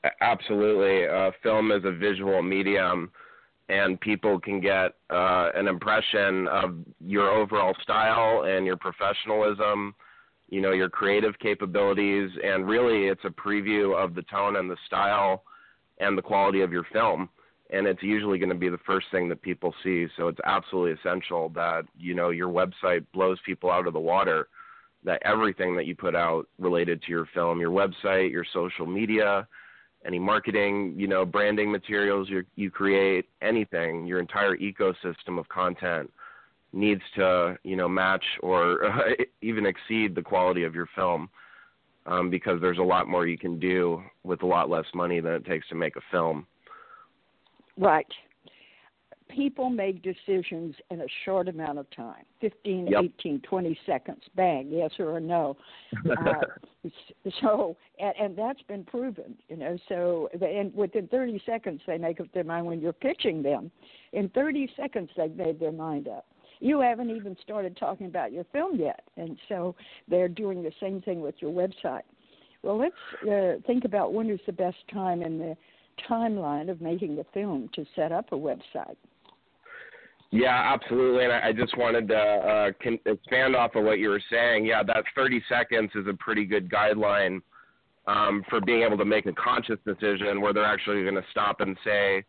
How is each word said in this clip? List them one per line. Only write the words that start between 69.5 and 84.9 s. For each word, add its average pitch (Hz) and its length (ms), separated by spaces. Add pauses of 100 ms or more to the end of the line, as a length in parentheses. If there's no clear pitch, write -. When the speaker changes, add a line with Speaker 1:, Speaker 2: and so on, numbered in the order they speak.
Speaker 2:
they're 180 180
doing 185 360
the 156 180
same 190 200
thing 180 200
with 147 180
your 156 140
website. 180 480 (600)
Well, 208 160
let's, 311 160 (300)
uh, 196 420
think 247 200
about 190 260
when 220 180
is 196 160
the 196 60
best 180 280 (120)
time 185 300
in 160 180
the 165 160 (540)
timeline 190 600
of 170 120
making 170 340
the 156 180
film 175 400
to 156 120 (100)
set 160 160
up 185 200
a 170 40
website. - 600 (1400)
Speaker 1:
Yeah, 127 420
absolutely. 127 500
And 123 100
I, 113 140
I 113 40
just 117 260
wanted 117 320
to, 110 60
uh, 104 560 (120)
con-, 117 220
expand 127 500
off 120 200
of 107 80
what 107 160
you 107 100
were 101 120 (100)
saying. 117 340
Yeah, 110 180
that 107 200 (120)